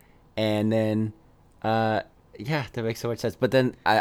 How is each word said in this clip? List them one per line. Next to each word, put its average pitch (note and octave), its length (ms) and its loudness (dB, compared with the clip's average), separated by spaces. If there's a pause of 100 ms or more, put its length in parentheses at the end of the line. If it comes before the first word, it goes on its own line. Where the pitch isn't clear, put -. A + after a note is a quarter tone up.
(360)
And G#2+ 360 0
then, A2 420 0 (500)
uh, A2 380 0 (380)
yeah, C3+ 340 -4
that A#2+ 100 -6
makes A2+ 160 -4
so A#2+ 80 -4
much A#2 120 -4
sense. A2+ 160 -4
But B2+ 160 0
then B2+ 240 2 (100)
I, G#2+ 160 4